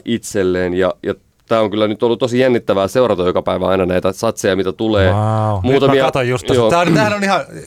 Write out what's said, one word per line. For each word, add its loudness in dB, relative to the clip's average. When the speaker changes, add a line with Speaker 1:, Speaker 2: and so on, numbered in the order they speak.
Speaker 1:
itselleen. -2
Ja, 0
ja -4
tää 2
on 0
kyllä 0
nyt -4
ollut 0
tosi 0
jännittävää 2
seurata 0
joka 0
päivä -2
aina 2
näitä 0
satseja, -2
mitä -2
tulee. 0
Speaker 2:
Vau, 0
nyt 0
Speaker 1:
Muutamia 4
Speaker 2:
mä 2
katon -2
just -4
Speaker 1:
Joo. 4
Speaker 2:
Tää 2
on, 2
tämähän 2
on -4
ihan 0